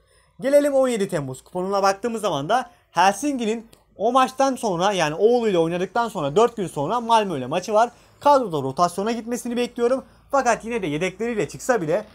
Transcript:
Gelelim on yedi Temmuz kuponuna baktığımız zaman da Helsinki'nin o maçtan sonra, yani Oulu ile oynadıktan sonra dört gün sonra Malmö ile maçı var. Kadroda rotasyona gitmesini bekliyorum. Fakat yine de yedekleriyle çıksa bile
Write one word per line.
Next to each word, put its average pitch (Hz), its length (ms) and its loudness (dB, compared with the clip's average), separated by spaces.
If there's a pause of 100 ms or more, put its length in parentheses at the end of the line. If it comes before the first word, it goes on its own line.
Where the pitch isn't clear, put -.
(400)
Gelelim 285 340 4
on 262 140 4
yedi 202 220 -2
Temmuz 139 340 -6
kuponuna 190 400 -2
baktığımız 196 380 0
zaman 160 280 -2
da 240 200 0 (220)
Helsinki'nin 220 760 0 (300)
o 220 140 0
maçtan 262 440 2
sonra, 196 360 0
yani 160 240 0
Oulu 226 320 2
ile 190 100 2
oynadıktan 180 520 -2
sonra 151 260 -4
dört 233 220 4
gün 190 100 -4
sonra 156 320 -2
Malmö 220 380 2
ile 127 80 -6
maçı 175 280 -4
var. 226 160 4 (300)
Kadroda 254 380 4
rotasyona 175 540 0
gitmesini 233 460 -8
bekliyorum. 240 460 -2 (280)
Fakat 240 340 0
yine 226 160 -6
de 180 60 -4
yedekleriyle 185 640 -4
çıksa 226 320 -2
bile 175 320 -2